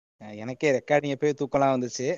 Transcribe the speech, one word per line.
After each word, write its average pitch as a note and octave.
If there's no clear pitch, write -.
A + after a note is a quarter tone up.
ஆ, G#2+
எனக்கே B2
ரெக்கார்டிங் C#3+
எப்பயோ D3
தூக்கம்லாம் C#3
வந்துச்சு. B2+